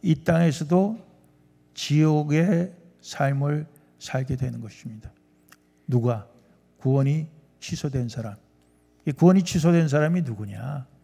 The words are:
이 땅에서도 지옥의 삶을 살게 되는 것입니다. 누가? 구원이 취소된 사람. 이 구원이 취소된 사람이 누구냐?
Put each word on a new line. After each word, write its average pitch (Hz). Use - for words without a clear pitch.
이 165
땅에서도 170
지옥의 156
삶을 143
살게 131
되는 123
것입니다. 110
누가? 120
구원이 139
취소된 131
사람. 110
이 151
구원이 180
취소된 170
사람이 151
누구냐? 117